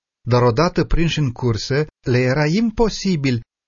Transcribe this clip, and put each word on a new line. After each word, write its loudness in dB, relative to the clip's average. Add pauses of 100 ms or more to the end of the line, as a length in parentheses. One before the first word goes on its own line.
(280)
dar 2
odată 2
prinși 0
în 0
cursă, -4 (220)
le 2
era 0
imposibil -2 (260)